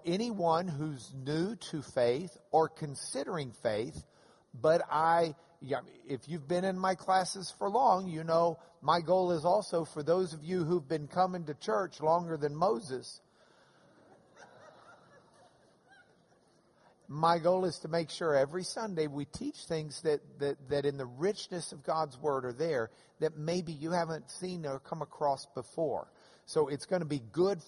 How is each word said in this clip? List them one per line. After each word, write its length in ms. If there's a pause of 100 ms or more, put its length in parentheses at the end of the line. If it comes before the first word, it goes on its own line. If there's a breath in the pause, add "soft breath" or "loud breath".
anyone 640
who's 480
new 400 (160)
to 100
faith 540 (160)
or 160
considering 840 (100)
faith. 400 (500 soft breath)
But 380
I, 440 (260 soft breath)
yeah, 180 (280)
if 200
you've 200
been 180
in 120
my 180
classes 640
for 120
long, 400
you 160
know 340 (220 loud breath)
my 180
goal 320
is 140
also 400
for 180
those 300
of 100
you 220
who've 220
been 200
coming 380
to 80
church 480
longer 340
than 200
Moses. 640 (3750 soft breath)
My 300
goal 280
is 140
to 80
make 220
sure 240
every 300
Sunday 440
we 180
teach 320 (100)
things 340
that, 200 (180)
that, 180 (120)
that 160
in 120
the 80
richness 640
of 120
God's 340
Word 280
are 80
there 360 (300 soft breath)
that 180
maybe 360
you 180
haven't 400
seen 340
or 140
come 220
across 520
before. 540 (380 soft breath)
So 220
it's 180
gonna 200
be 160 (100)
good, 360